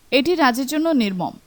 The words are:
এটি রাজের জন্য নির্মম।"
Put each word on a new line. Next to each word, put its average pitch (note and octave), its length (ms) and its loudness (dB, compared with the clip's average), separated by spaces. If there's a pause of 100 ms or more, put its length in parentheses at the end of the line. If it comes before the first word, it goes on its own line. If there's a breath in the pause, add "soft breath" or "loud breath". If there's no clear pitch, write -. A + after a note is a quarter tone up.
(100)
এটি C#4+ 240 2
রাজের C4 320 0
জন্য D#4 220 -2
নির্মম।" G3 420 0 (160)